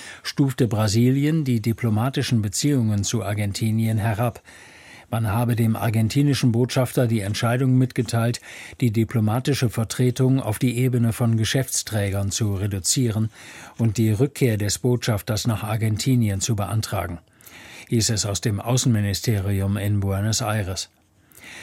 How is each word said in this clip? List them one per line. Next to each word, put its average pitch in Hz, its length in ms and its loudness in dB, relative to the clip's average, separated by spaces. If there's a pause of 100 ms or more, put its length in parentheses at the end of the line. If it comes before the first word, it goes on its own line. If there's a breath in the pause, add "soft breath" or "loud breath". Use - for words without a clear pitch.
(220 loud breath)
stufte 135 460 0
Brasilien 127 760 2
die 123 180 0
diplomatischen 120 800 0
Beziehungen 110 640 0
zu 107 200 -2
Argentinien 107 720 0
herab. 110 460 0 (680 loud breath)
Man 117 200 0
habe 120 240 2
dem 110 220 2
argentinischen 113 720 2
Botschafter 123 560 2
die 113 140 0
Entscheidung 123 580 2
mitgeteilt, 120 600 0 (400 loud breath)
die 120 100 2
diplomatische 113 800 0
Vertretung 127 680 0
auf 107 180 -4
die 120 200 0
Ebene 123 340 2
von 117 240 2
Geschäftsträgern 101 960 -2
zu 104 240 -2
reduzieren 104 760 -2 (460 loud breath)
und 113 200 0
die 110 140 2
Rückkehr 117 460 2
des 101 220 -2
Botschafters 117 680 -2
nach 113 160 0
Argentinien 107 800 0
zu 110 160 0
beantragen, 95 640 -4 (720 loud breath)
hieß 117 200 2
es 107 160 -2
aus 101 140 -4
dem 101 200 0
Außenministerium 101 1160 0
in 101 240 0
Buenos 98 400 0
Aires. 107 480 -4 (760 loud breath)